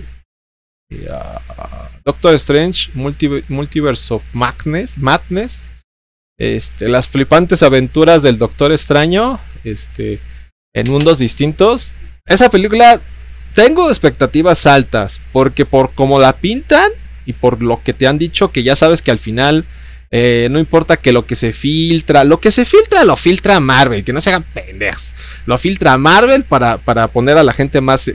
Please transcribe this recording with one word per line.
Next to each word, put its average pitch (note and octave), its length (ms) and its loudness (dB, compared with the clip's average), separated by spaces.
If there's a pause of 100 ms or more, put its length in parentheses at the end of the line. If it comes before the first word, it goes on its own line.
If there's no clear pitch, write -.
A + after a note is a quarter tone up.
(920)
eh, - 200 -14
ah, - 800 -14 (160)
Doctor D#3+ 300 0
Strange, D#3 600 -2
Multi-, C#3+ 540 -6
Multiverse C#3+ 640 -4
of A2 100 -6 (100)
Madness, D3+ 680 -6
Madness, F3 640 -4 (760)
este, A2+ 500 -6
las B2 200 0
flipantes E3 540 0
aventuras D3 600 4
del B2+ 160 4
Doctor C#3+ 340 0
Extraño, F3 680 0 (240)
este, G#2+ 560 -10 (560)
en A2+ 160 -2
mundos D3 300 2
distintos. D#3 720 0 (340)
Esa A3 240 4
película, A3 500 4 (540)
tengo D#4 340 4
expectativas D#3+ 800 0
altas, B2 540 0 (120)
porque C3 320 0
por C3+ 280 0
como C#3 260 2
la C3 140 6
pintan D4 580 0 (360)
y B2+ 80 -8
por A#2+ 280 -2
lo A#2 220 -2
que B2 80 -2
te C3 160 0
han D3 100 0
dicho, F3 320 -2
que B2 140 -4
ya C3 100 2
sabes D#3+ 260 2
que C3 120 0
al A#2 80 -2
final, C#3+ 440 0 (460)
eh, A#2+ 400 2
no D3 80 0
importa E3 380 2
que B2+ 160 2
lo A#2+ 120 2
que B2 120 -6
se A2+ 160 -4
filtra, D#3+ 720 0
lo D3 160 4
que G#3+ 100 2
se A#3+ 140 2
filtra G4+ 400 4
lo C#3 120 4
filtra F#3+ 440 2
Marvel, C3+ 440 2
que - 80 -4
no D3+ 80 -4
se G3 100 0
hagan F3+ 220 -2
pendejos. - 640 -10 (320)
Lo B2 100 0
filtra E3+ 420 0
Marvel A3+ 460 4
para, A#2+ 340 0
para A2+ 300 0
poner C3+ 300 2
a D#3 60 6
la A#2+ 80 2
gente C#3 280 -2
más, C3 340 0